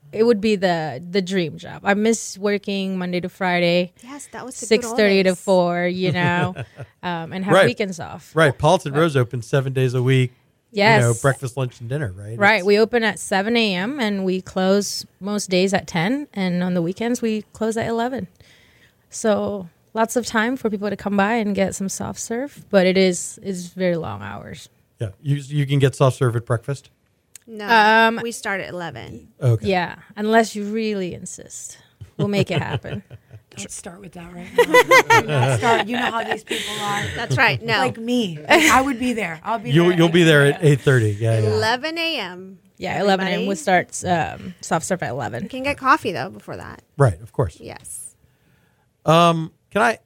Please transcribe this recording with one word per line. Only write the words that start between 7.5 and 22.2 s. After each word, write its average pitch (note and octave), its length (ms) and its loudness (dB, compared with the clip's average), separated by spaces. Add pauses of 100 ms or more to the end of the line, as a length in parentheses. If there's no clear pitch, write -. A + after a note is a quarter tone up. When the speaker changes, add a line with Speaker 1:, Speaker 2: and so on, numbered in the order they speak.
Speaker 3:
Right. F#3+ 140 8
Speaker 1:
weekends F#3+ 320 -4
off. B2 360 -14
Speaker 3:
Right. D#3 220 4
Paulson D3+ 360 2
Speaker 1:
But C#3+ 60 2
Speaker 3:
Row's D#3+ 160 2
open B2 260 0
seven C3+ 320 -2
days C3 200 0
a B2+ 100 0
week. B2+ 280 2 (400)
Speaker 1:
Yes. G#3 300 4
Speaker 3:
You A#2 60 4
know, A#2 140 4
breakfast, C3+ 360 0
lunch, B2+ 220 -6
and A#2 100 -14
dinner, C3+ 280 -4
right? G#2 200 -12
Speaker 1:
Right. G#3 200 4
Speaker 3:
It's F3+ 80 -2
Speaker 1:
We G#3 140 6
open A3+ 240 2
at G#3+ 160 -2
seven G#3 360 -2
A A3 200 2
M A#3 240 -4
and G3+ 260 -2
we F#3 160 -2
close F#3+ 640 -2 (160)
most G3+ 280 -6
days F#3 240 2
at E3+ 140 -2
ten. A#3 460 -2
And F3+ 300 -2
on F3+ 100 -2
the F3+ 80 0
weekends, A3+ 400 -4
we G#3+ 220 -2 (100)
close A3 240 -4
at A3+ 100 -4
eleven. A#3 400 -4 (840)
So G3+ 600 -2 (240)
lots A3+ 240 -2
of A#3 80 -2
time A#3 320 0
for A3+ 120 -4
people G3+ 200 -4
to G3 80 -4
come G3+ 180 -4
by G3+ 200 2
and G#3 200 0
get F#3+ 200 0
some G3 140 -6
soft - 300 -8
serve, A#3+ 500 -8